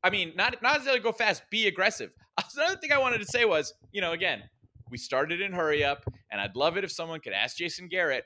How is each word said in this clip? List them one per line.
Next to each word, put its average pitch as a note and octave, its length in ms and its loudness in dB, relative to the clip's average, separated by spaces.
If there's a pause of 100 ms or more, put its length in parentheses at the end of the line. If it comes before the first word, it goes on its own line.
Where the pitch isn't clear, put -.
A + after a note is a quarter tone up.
I F#3 60 6
mean, F3+ 260 0
not, A#3 260 0
not B3+ 120 4
necessarily C4+ 260 2
go A3 140 0
fast, G#3+ 360 0
be A3 180 2
aggressive. F#3 440 0 (260)
<laughs> - 200 -6
Another F4 180 2
thing D#4 160 -4
I C#4+ 60 6
wanted B3 220 2
to G#3 60 -6
say A#3+ 200 2
was, D#3 280 2 (200)
you G3+ 80 -4
know, E3+ 100 0
again, D#3+ 320 -2 (480)
we B2 80 -10
started D#3 420 -2
in G3 100 -4
hurry D#3 320 2
up, C#3+ 200 0 (260)
and G#2 100 -6
I'd G2 160 -4
love D#3+ 220 2
it F#3+ 60 -2
if F3 80 -6
someone E3 280 -8
could G#2+ 140 -8
ask G#2+ 240 0
Jason F3 300 -6
Garrett D#3+ 380 0